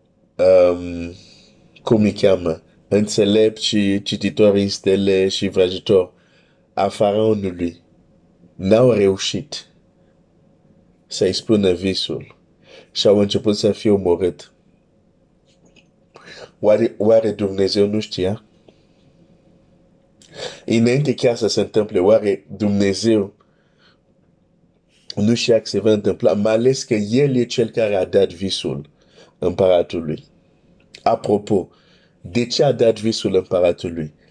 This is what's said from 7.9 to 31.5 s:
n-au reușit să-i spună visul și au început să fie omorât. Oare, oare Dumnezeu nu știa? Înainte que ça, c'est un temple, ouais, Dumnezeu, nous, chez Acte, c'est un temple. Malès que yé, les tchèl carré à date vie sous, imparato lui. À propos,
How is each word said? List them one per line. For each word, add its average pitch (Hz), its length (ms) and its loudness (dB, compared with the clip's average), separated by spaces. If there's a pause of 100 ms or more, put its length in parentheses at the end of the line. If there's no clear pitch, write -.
n-au 110 360 4
reușit 98 760 -2 (1400)
să-i 95 260 -2
spună 101 400 0
visul 90 640 -6 (540)
și - 160 -2
au 104 120 6
început 101 380 0
să 104 160 0
fie - 180 -2
omorât. 90 640 -2 (2000)
Oare, 107 380 2
oare 113 320 4
Dumnezeu 101 560 0
nu 104 140 -2
știa? 98 440 -4 (2250)
Înainte 120 480 0
que 120 200 0
ça, 107 120 -2
c'est 107 120 -2
un 98 40 0
temple, 107 340 -2
ouais, 104 520 2
Dumnezeu, 101 800 0 (1900)
nous, 107 200 0
chez 117 180 2
Acte, 110 140 0
c'est 101 180 -2
un 107 120 4
temple. 104 380 0
Malès 113 480 0
que - 100 -2
yé, 110 320 0
les 123 180 0
tchèl 117 280 -4
carré 107 240 -2
à 92 100 -2
date 98 260 2
vie 92 180 -8
sous, 73 320 -6 (600)
imparato 90 580 2
lui. 78 240 -8 (800)
À 113 120 0
propos, 101 540 -2 (540)